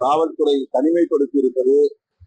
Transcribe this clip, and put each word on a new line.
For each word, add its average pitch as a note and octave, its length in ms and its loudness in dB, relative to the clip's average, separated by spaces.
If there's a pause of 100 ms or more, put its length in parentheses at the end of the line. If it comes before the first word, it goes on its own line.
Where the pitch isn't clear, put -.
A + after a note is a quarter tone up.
காவல்துறை D3+ 520 0 (200)
தனிமைப்படுத்தி D3+ 680 0
இருப்பது, B2+ 340 0 (500)